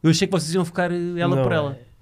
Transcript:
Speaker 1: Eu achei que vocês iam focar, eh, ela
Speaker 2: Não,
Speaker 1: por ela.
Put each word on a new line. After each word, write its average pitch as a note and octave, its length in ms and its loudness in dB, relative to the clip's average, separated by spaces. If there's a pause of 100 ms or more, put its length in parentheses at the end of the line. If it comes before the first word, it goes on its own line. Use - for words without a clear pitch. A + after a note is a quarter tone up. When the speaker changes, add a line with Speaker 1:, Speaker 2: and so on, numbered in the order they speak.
Speaker 1:
Eu D#3+ 80 4
achei F#3+ 160 4
que F3+ 60 -2
vocês D#3+ 220 -2
iam F3+ 100 2
focar, F3 280 -2
eh, F3 280 -4
ela F3 160 2
Speaker 2:
Não, C3+ 60 2
Speaker 1:
por B2+ 100 0
ela. D3+ 260 -2 (240)